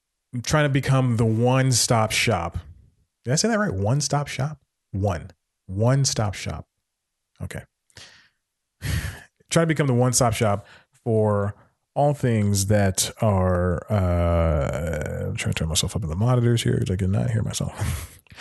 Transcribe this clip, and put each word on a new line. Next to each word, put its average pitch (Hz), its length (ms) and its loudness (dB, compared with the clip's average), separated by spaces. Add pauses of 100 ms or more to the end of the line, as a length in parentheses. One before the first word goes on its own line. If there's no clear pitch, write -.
(440)
trying 151 220 2
to 139 40 2
become 131 480 2
the 117 80 2
one-stop 120 880 2
shop. 87 460 -2 (680)
Did 120 80 -2
I - 20 0
say 208 120 0
that 226 120 0
right? 202 140 -2
One-stop 139 540 -2
shop? 147 320 -6 (320)
One. 92 400 -4 (360)
One-stop 113 680 0
shop. - 340 -10 (760)
Okay. 78 180 -10 (1200)
<sighs> - 680 -8
Trying 170 140 2
to 165 40 0
become 151 200 0
the 127 60 2
one-stop 120 400 2
shop 104 340 0 (360)
for 107 520 0 (400)
all 143 180 2
things 101 540 0
that 101 440 2 (100)
are, 92 680 2
uh, 85 1400 0
I'm 98 80 -6
trying 107 180 -4
to - 60 -4
turn 80 80 -2
myself 80 280 -2
up - 80 -4
in 78 60 -4
the 78 60 -4
monitors 120 480 2
here 120 140 0
'cause 110 140 -2
I 92 40 0
cannot 98 360 0
hear 110 100 0
myself. - 800 -6 (220)